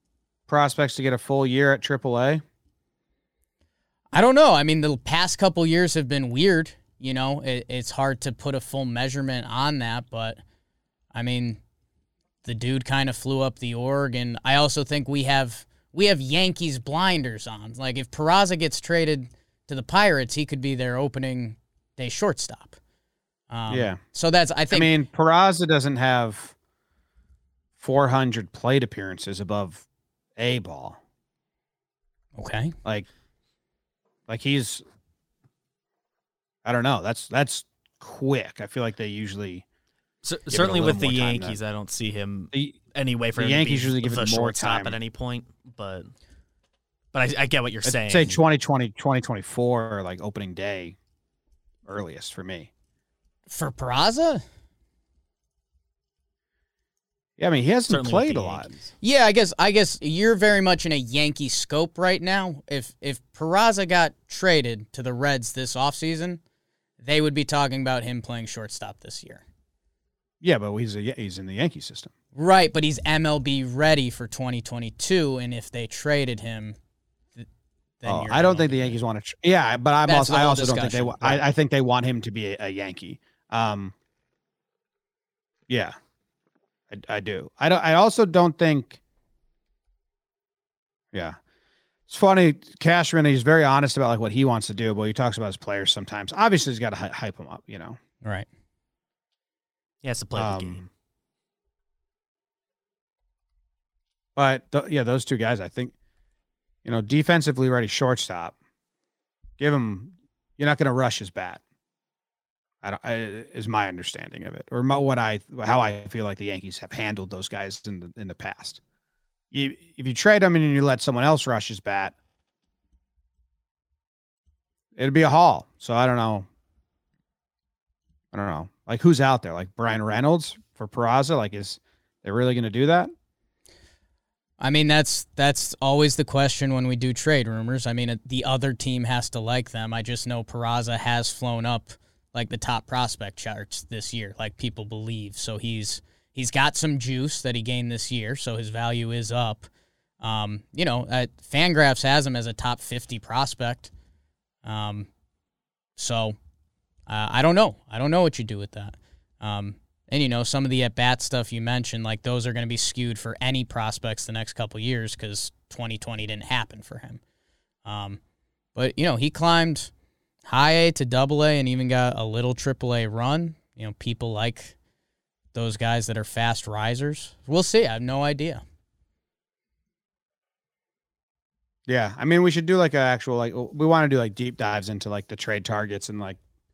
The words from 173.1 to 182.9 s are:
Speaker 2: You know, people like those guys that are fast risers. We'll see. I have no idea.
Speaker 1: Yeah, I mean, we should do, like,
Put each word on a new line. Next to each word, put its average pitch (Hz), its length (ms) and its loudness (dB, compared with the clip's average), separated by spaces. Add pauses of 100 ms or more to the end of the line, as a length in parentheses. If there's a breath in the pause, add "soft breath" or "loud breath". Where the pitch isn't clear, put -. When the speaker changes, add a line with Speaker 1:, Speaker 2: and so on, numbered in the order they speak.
Speaker 2:
You 113 120 -12
know, 104 120 -10
people 117 340 -4
like 113 420 -6 (800)
those 117 240 -4
guys 117 300 0
that 110 100 -6
are 107 60 -4
fast 117 440 -4
risers. 120 680 -6 (120)
We'll 170 160 2
see. 220 220 4
I 113 80 -2
have 113 80 -6
no 135 220 -2
idea. 147 400 -4 (3250)
Speaker 1:
Yeah, 117 300 2
I 127 80 -4
mean, 175 180 6
we 180 80 4
should 160 140 -2
do, 185 120 4
like, 165 160 4